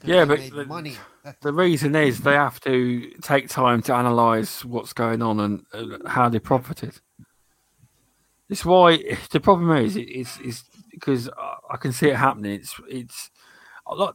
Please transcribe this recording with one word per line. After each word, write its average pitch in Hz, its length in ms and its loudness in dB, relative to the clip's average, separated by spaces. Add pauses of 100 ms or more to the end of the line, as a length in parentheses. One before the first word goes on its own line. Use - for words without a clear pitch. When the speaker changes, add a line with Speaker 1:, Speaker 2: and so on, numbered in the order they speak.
Speaker 1:
Yeah, 160 220 4
Speaker 2:
they 143 100 2
Speaker 1:
but 143 40 -6
Speaker 2:
made 135 140 -14
Speaker 1:
the, 143 120 -10
Speaker 2:
money. 151 300 -12 (460)
Speaker 1:
the 147 120 -2
reason 156 420 2
is 147 260 2
they 143 120 2
have 143 280 2
to 123 480 0 (120)
take 139 280 0
time 123 340 2
to 127 140 0
analyse 117 680 2
what's 120 280 -8
going 113 280 -2
on 110 180 0
and, 104 340 -2
uh, - 340 -12
how 123 220 2
they 113 100 -2
profited. 123 600 -4 (1500)
It's - 160 -6
why 175 520 6 (140)
the 160 80 2
problem 170 380 4
is 110 180 2
it, 110 60 -4
it's, 123 400 -10
it's 117 220 -10 (280)
because 131 380 -2
I, - 260 -12 (160)
I 131 60 -8
can 139 160 -4
see 151 160 2
it 135 80 2
happening. 117 340 0
It's, - 240 -10 (120)
it's, - 440 -14 (600)
like, - 240 -2